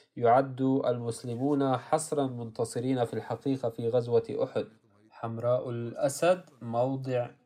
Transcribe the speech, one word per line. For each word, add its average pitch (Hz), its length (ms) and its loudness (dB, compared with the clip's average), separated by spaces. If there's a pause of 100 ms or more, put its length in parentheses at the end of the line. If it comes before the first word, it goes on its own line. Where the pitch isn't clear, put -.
(180)
يعد 127 440 4
المسلمون 131 1160 0
حصراً 147 500 -2
منتصرين 120 800 -2
في - 80 -8
الحقيقة 120 560 -2
في 117 200 -4
غزوة 120 380 2 (160)
أحد. - 240 -2 (420)
حمراء 117 600 -2
الأسد 135 720 0 (200)
موضع، 127 680 -2 (160)